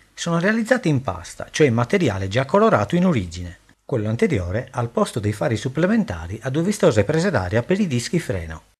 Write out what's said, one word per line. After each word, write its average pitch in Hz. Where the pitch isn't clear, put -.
sono 170
realizzati 220
in 135
pasta, -
cioè 151
in 117
materiale 117
già 113
colorato 170
in 180
origine. 90
Quello 107
anteriore, 110
al 120
posto -
dei 104
fari 120
supplementari, 131
ha 131
due 156
vistose 160
prese 160
d'aria 107
per 190
i 208
dischi 127
freno. 85